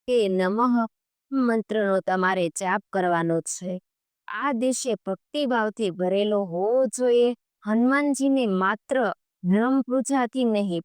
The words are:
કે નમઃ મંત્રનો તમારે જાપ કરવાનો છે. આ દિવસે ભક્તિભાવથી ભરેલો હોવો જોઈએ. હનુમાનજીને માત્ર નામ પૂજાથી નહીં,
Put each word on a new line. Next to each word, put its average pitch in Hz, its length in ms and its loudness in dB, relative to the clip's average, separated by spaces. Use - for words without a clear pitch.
કે 240 200 2
નમઃ 220 600 2
મંત્રનો 220 680 0
તમારે 185 500 0
જાપ 190 340 -4
કરવાનો 170 480 0
છે. 185 400 -10
આ 254 240 -4
દિવસે 247 420 -2
ભક્તિભાવથી 220 960 -2
ભરેલો 196 540 0
હોવો 202 420 0
જોઈએ. 240 500 2
હનુમાનજીને 269 800 2
માત્ર 202 680 0
નામ 233 360 2
પૂજાથી 254 640 -2
નહીં, 202 420 0